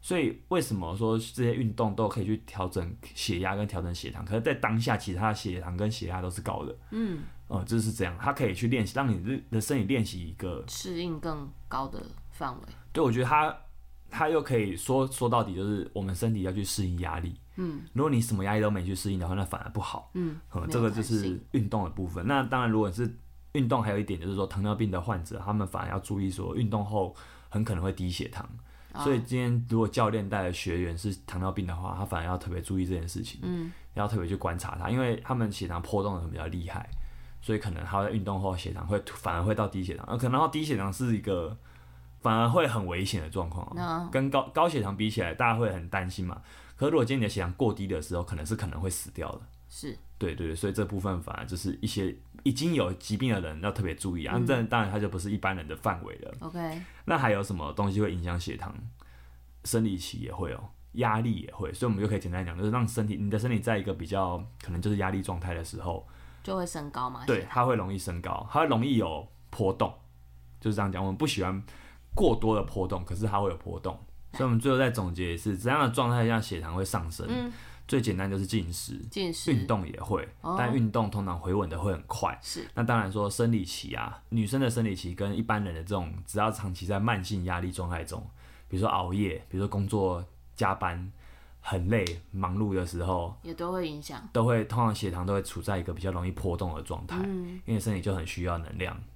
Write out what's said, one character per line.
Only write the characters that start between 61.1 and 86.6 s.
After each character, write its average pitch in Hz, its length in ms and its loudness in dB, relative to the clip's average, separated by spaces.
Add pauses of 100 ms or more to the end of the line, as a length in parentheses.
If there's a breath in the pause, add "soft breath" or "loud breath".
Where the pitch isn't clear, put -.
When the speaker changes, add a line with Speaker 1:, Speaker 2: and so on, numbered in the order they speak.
Speaker 1:
力 110 200 2
也 - 140 -10
会， 78 180 -4
所 123 140 0
以 120 40 4
我 107 40 4
们 95 80 0
就 107 60 2
可 104 80 2
以 - 20 2
简 90 140 -4
单 90 120 -2
讲， 85 120 -6
就 95 80 -2
是 107 60 2
让 117 160 2
身 113 200 0
体， 104 100 0
你 101 140 0
的 107 80 2
身 120 120 2
体 110 100 4
在 110 180 2
一 95 40 -2
个 98 100 -2
比 90 140 -4
较 90 360 0 (200)
可 - 100 -8
能 85 80 0
就 104 100 2
是 104 60 4
压 95 140 2
力 95 120 0
状 90 160 -4
态 87 160 -4
的 82 80 -4
时 - 180 -8
候， 87 260 -4 (360 loud breath)
Speaker 2:
就 190 140 -2
会 180 100 0
升 147 240 -6
高 127 180 -2
嘛， 123 180 -8
Speaker 1:
对， 117 140 4
Speaker 2:
血 - 20 -4
糖。 92 100 -8
Speaker 1:
它 123 120 6
会 123 120 4
容 95 160 0
易 98 60 -2
升 85 220 -4
高， 87 300 -4
它 147 100 4
会 160 60 6
容 117 180 4
易 135 120 4
有 80 300 0 (240)
波 95 220 2
动， - 200 2 (680)
就 110 100 0
是 104 40 2
这 104 80 2
样 98 80 2
讲。 92 120 -2
我 95 80 0
们 95 60 -2
不 151 100 2
喜 101 160 0
欢 95 200 0 (520 loud breath)
过 147 200 8
多 110 200 4
的 101 80 4
波 92 260 -2
动， 90 160 -2
可 90 100 -6
是 107 120 0
它 101 120 2
会 101 120 2
有 82 60 -4
波 85 220 -8
动。 90 160 -4 (380)
Speaker 2:
来。 - 60 -10
Speaker 1:
所 135 60 2
以 - 0 -
我 127 60 4
们 113 80 6
最 135 140 4
后 127 60 6
再 131 120 6
总 95 240 0
结 87 200 0
一 - 20 -4
次， 98 200 0
怎 110 140 0
样 143 120 4
的 127 80 4
状 120 200 2
态 120 160 4
下 113 140 4
血 90 200 -4
糖 82 140 -4
会 95 100 2
上 82 260 -2
升？ - 180 -6
Speaker 2:
嗯。 240 240 -2 (340 loud breath)
Speaker 1:
最 139 140 2
简 107 160 2
单 95 140 0
就 95 80 0
是 95 80 0
进 92 260 0
食， - 240 -6 (140)
Speaker 2:
进 180 240 -2
食。 - 180 0
Speaker 1:
运 104 140 4
动 101 200 2
也 - 140 -8
会， - 260 0 (160)
Speaker 2:
哦。 165 140 0
Speaker 1:
但 123 160 2
运 117 200 4
动 110 180 2
通 101 160 0
常 90 100 -2
回 90 160 -2
稳 98 160 2
的 78 80 -4
会 92 160 2
很 80 140 -2
快。 - 340 -2
Speaker 2:
是。 - 240 -8 (100)
Speaker 1:
那 117 100 2
当 117 120 4
然 98 140 2
说 101 180 2
生 117 220 4
理 107 140 4
期 - 300 -8
啊， 57 340 -6
女 110 180 2
生 131 140 2
的 127 100 4
生 117 140 2
理 101 100 2
期 87 180 -6
跟 101 240 -2
一 113 60 0
般 110 220 2
人 87 100 -4
的 80 80 -6
这 87 60 -8
种， 87 260 -2 (100)
只 - 140 -4
要 107 140 4
长 95 200 -4